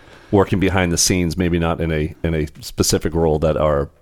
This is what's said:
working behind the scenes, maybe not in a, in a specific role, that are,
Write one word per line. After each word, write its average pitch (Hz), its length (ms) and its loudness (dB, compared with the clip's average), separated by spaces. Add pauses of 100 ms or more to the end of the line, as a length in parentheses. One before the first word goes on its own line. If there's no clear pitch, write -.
(300)
working 98 300 2
behind 90 320 2
the 82 60 0
scenes, 87 380 0
maybe 87 220 0
not 85 220 -2
in 82 120 -2
a, 78 300 -2
in 80 120 -2
a 78 120 -2 (160)
specific - 520 -2
role, 82 240 2
that 78 180 0
are, 73 340 0 (120)